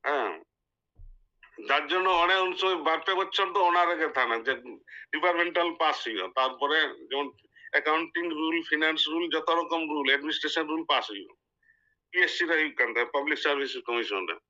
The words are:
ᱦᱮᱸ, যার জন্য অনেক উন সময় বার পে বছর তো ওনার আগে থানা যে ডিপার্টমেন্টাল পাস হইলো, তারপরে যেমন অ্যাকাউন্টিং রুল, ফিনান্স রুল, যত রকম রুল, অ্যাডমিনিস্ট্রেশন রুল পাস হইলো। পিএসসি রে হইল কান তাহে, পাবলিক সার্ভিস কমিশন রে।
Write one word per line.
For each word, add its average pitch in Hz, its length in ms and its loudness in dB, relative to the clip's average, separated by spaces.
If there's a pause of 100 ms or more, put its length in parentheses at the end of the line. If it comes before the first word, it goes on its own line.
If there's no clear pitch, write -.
ᱦᱮᱸ, 135 280 -2 (1400)
যার 147 200 2
জন্য 185 220 2
অনেক 180 280 4
উন 185 200 0
সময় 190 260 0
বার 160 220 2
পে 196 80 0
বছর 185 400 0
তো 202 100 2
ওনার 175 280 4
আগে 160 180 0
থানা 120 300 0
যে 123 140 -2 (580)
ডিপার্টমেন্টাল 170 580 2 (120)
পাস 151 160 2 (100)
হইলো, 98 180 -4 (100)
তারপরে 131 420 2 (320)
যেমন 139 180 -2 (440)
অ্যাকাউন্টিং 156 580 0
রুল, 160 280 -2 (120)
ফিনান্স 156 380 2
রুল, 165 220 -2
যত 160 200 0
রকম 165 400 2
রুল, 147 200 0
অ্যাডমিনিস্ট্রেশন 151 580 0
রুল 160 180 -4
পাস 131 260 2
হইলো। 98 220 -14 (800)
পিএসসি 175 320 2
রে 165 100 2
হইল 151 180 0
কান - 200 0
তাহে, 120 200 2
পাবলিক 143 260 0
সার্ভিস 139 320 0 (140)
কমিশন 107 420 -2
রে। 82 80 -6 (140)